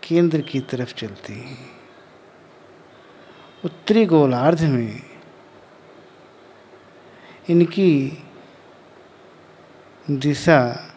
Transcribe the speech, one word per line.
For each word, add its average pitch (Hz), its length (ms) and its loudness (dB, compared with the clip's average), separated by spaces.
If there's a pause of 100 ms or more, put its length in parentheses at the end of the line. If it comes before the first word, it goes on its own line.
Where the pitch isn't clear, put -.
केंद्र 165 360 0
की 135 200 -6
तरफ 127 340 -8
चलती 104 380 -14
हैं। 127 380 -18 (1900)
उत्तरी 214 420 0
गोलार्ध 151 560 2
में 120 400 -2 (2500)
इनकी 170 680 2 (1900)
दिशा 139 880 0